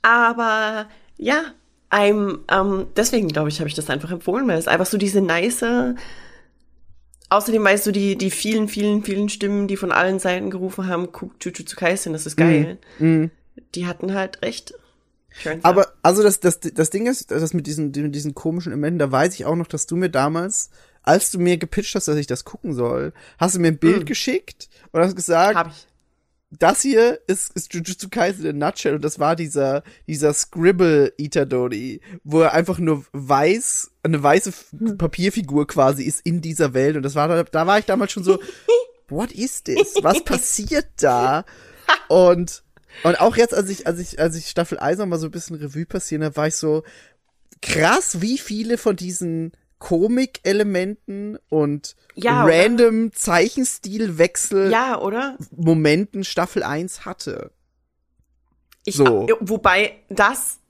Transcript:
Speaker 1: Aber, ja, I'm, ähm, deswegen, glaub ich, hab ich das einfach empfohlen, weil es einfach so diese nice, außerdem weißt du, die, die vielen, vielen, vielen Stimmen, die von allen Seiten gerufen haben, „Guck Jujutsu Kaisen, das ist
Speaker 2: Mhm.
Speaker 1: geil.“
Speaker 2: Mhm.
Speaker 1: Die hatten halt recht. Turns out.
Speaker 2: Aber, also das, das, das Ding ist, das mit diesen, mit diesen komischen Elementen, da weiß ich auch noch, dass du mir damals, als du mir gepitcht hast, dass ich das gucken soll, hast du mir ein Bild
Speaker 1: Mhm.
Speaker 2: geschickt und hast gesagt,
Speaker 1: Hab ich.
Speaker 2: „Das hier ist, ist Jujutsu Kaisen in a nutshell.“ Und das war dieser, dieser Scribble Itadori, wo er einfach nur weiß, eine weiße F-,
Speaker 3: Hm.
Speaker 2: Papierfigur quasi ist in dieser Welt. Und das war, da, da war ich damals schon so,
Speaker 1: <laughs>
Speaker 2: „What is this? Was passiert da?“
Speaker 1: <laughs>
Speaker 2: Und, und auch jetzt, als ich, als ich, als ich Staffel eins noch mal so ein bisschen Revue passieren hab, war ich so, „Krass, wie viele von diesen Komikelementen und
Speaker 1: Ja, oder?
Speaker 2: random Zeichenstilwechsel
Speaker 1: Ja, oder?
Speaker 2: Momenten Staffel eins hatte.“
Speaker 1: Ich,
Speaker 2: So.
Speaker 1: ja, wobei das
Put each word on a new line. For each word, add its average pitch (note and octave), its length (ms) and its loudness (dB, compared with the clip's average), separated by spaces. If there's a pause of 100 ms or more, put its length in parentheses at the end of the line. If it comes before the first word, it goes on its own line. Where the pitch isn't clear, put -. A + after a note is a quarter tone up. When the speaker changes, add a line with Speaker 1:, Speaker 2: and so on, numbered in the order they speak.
Speaker 1:
Aber, A3+ 840 2 (300)
ja, D4 260 -2 (480)
I'm, G3+ 480 2 (100)
ähm, F#3+ 460 0
deswegen, A3 340 0
glaub D3+ 180 -2
ich, D3+ 120 -6
hab D3+ 80 -4
ich D3 60 -8
das D3+ 160 -8
einfach D3 220 -4
empfohlen, F#3+ 360 -2
weil F3 100 2
es E3 100 -2
einfach F3 180 2
so G#3 120 -2
diese G3 240 2
nice, F#3 420 0 (1700)
außerdem G#3+ 340 2
weißt G#3 240 4
du, G#3 40 0
die, G3 260 0
die F#3+ 140 -2
vielen, G#3+ 360 -2
vielen, G#3 360 -2
vielen G#3 260 -2
Stimmen, G3+ 380 -2
die G3 100 -4
von F#3 140 -4
allen F#3 280 2
Seiten F#3 300 -2
gerufen F#3+ 380 -6
haben, F3 240 -4
„Guck - 320 -16
Jujutsu - 320 -12
Kaisen, F3+ 380 -2
das D#3 120 -8
ist D3+ 140 -6
Speaker 2:
Mhm. E3 40 6
Speaker 1:
geil.“ E3 340 2 (220)
Speaker 2:
Mhm. D#3+ 320 2 (440)
Speaker 1:
Die F3 120 -6
hatten F3+ 260 -6
halt F#3+ 300 -6
recht. - 300 -10 (680)
Turns D#3+ 240 -8
out. - 0 -
Speaker 2:
Aber, F3+ 220 6 (160)
also F#3+ 200 4
das, G3+ 160 4
das, F3 200 2
das D#3 300 -2
Ding G#3+ 180 -2
ist, - 240 -4
das D#3 220 -2
mit D3+ 140 -4
diesen, D3 240 -4
mit C#3+ 240 -4
diesen D3 200 -8
komischen E3+ 360 -6
Elementen, D3 280 -2
da C#3 120 0
weiß D#3 240 2
ich - 100 -12
auch D#3 100 0
noch, E3+ 120 -4
dass - 200 -8
du E3 80 -6
mir F3+ 140 -2
damals, D#3+ 600 -2 (340)
als E3+ 280 4
du F#3 80 -4
mir F3 180 2
gepitcht F3+ 380 -6
hast, F#3+ 120 -2
dass D3+ 100 0
ich C#3+ 100 -4
das - 180 -6
gucken - 280 -10
soll, B2+ 400 -2 (240)
hast F#3 180 0
du F3+ 40 -4
mir E3+ 100 4
ein D#3 80 0
Bild F3 240 4
Speaker 1:
Mhm. - 40 -8
Speaker 2:
geschickt - 640 -6 (220)
und E3 100 2
hast F#3 140 2
gesagt, F3+ 420 2
Speaker 1:
Hab E3 100 -2
ich. - 200 -20 (600)
Speaker 2:
„Das E3 320 4
hier A#3+ 460 4
ist, - 280 -2
ist - 180 -12
Jujutsu F3+ 360 -10
Kaisen F#3 360 -2
in D3 180 -4
a D3+ 40 0
nutshell.“ - 280 -2
Und D3 100 -6
das D3+ 140 -4
war D#3+ 160 2
dieser, C#3+ 480 -2 (240)
dieser D3+ 260 0
Scribble E3 840 4
Itadori, B2+ 840 -2 (220)
wo D3+ 180 2
er D#3+ 120 6
einfach E3+ 260 0
nur D#3 320 0
weiß, C#3+ 800 0 (120)
eine D#3 200 0
weiße D#3+ 260 4
F-, - 280 -16
Speaker 3:
Hm. G#3+ 200 -4
Speaker 2:
Papierfigur D#3+ 720 -2
quasi C3+ 360 2
ist - 220 -6
in E3+ 160 -2
dieser D#3 320 -2
Welt. C#3 220 2
Und C#3 80 -4
das C#3 120 -6
war, D3+ 120 2
da, E3+ 160 0
da D#3+ 240 -2
war G3+ 120 4
ich G#3+ 60 -4
damals G#3 280 0
schon F#3+ 100 -8
so, F#3+ 160 4 (340)
Speaker 1:
<laughs> - 360 0
Speaker 2:
„What G3+ 240 -6
is - 300 -6
this? - 380 0
Was G3+ 220 2
passiert - 640 -2 (100)
da?“ C3+ 520 2
Speaker 1:
<laughs> - 60 -20 (540)
Speaker 2:
Und, F3 540 4 (400)
und E3+ 160 4
auch G#3 180 4
jetzt, A#3 160 4
als F#3+ 160 0
ich, G3 160 -8
als E3+ 140 -2
ich, - 200 -10
als D#3+ 180 0
ich D#3+ 120 -12
Staffel - 300 -4
eins E3 180 0
noch G#3 80 -4
mal E3+ 140 -4
so D#3+ 80 -6
ein - 40 -10
bisschen E3 260 -12
Revue D3+ 280 -10
passieren D#3 380 -6
hab, D3+ 140 -4
war D3+ 100 0
ich D#3 80 -2
so, D#3 280 0 (800)
„Krass, F3 600 0
wie A#3 160 -2
viele A3 400 -4
von G#3 180 0
diesen E3+ 560 -6 (280)
Komikelementen G3+ 1600 -2 (120)
und D3 460 -2 (200)
Speaker 1:
Ja, A3+ 300 2
oder? E3 80 8 (100)
Speaker 2:
random A3+ 500 4
Zeichenstilwechsel F#3+ 1600 0
Speaker 1:
Ja, A#3+ 280 0
oder? B3+ 380 -4 (180)
Speaker 2:
Momenten E3 680 2
Staffel F3+ 400 -4
eins D#3+ 420 -8
hatte.“ - 460 -12 (1300)
Speaker 1:
Ich, G3 100 -6
Speaker 2:
So. C#3 340 4
Speaker 1:
ja, A3+ 120 6
wobei G3+ 500 2 (180)
das G#3+ 480 0 (120)